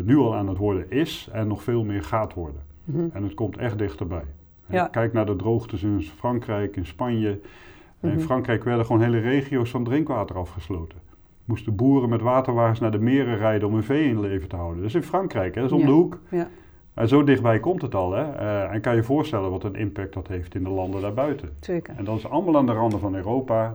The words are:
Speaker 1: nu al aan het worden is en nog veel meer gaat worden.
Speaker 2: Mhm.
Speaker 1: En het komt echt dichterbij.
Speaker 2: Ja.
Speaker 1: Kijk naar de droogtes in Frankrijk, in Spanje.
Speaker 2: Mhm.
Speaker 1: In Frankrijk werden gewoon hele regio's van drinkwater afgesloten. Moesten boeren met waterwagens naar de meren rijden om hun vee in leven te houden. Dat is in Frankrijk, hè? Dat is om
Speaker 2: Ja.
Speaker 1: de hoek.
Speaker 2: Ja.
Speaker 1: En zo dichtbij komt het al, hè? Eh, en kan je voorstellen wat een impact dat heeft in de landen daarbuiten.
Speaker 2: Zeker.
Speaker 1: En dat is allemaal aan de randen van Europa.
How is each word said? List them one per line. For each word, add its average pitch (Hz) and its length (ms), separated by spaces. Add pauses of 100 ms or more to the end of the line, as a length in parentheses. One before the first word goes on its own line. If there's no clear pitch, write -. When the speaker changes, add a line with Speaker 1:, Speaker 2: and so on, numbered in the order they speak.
Speaker 1:
nu 120 120
al 117 180
aan 104 140
het 95 100
worden 98 320
is - 420
en 107 160
nog 101 140
veel 117 220
meer 101 180
gaat 110 320
worden. 73 260 (240)
Speaker 2:
Mhm. 165 280
Speaker 1:
En 98 100
het 101 120
komt 104 220
echt 110 220
dichterbij. 90 460 (420)
Speaker 2:
Ja. 180 200
Speaker 1:
Kijk - 260
naar 113 140
de 101 100
droogtes 107 460
in 101 200
Frankrijk, 113 720
in 90 100
Spanje. 110 540 (600)
Speaker 2:
Mhm. 165 120
Speaker 1:
In 160 80
Frankrijk 127 440
werden 117 220
gewoon 113 160
hele 117 160
regio's 127 520
van 123 140
drinkwater 120 520
afgesloten. 87 640 (460)
Moesten 113 320
boeren 127 320
met 117 120
waterwagens 117 600
naar 113 100
de 107 80
meren 120 380
rijden 107 320
om 104 60
hun 110 80
vee 143 260
in 110 120
leven 98 280
te 92 80
houden. 85 220
Dat 95 80
is 110 80
in 165 80
Frankrijk, 113 520
hè? 113 60
Dat 131 100
is 175 60
om 170 60
Speaker 2:
Ja. 143 40
Speaker 1:
de 135 60
hoek. 165 280 (100)
Speaker 2:
Ja. 170 180 (460)
Speaker 1:
En 117 140
zo 143 160
dichtbij 117 360
komt 175 220
het 131 120
al, 92 180
hè? 139 200
Eh, 101 420
en 113 60
kan 120 140
je 117 80
voorstellen 117 480
wat 92 140
een 104 100
impact 101 400
dat 90 140
heeft 90 260
in 92 100
de 95 60
landen 95 300
daarbuiten. 123 480 (120)
Speaker 2:
Zeker. 170 360
Speaker 1:
En 101 80
dat 110 120
is - 120
allemaal 151 280
aan 139 100
de 120 60
randen 110 280
van 98 140
Europa. 113 600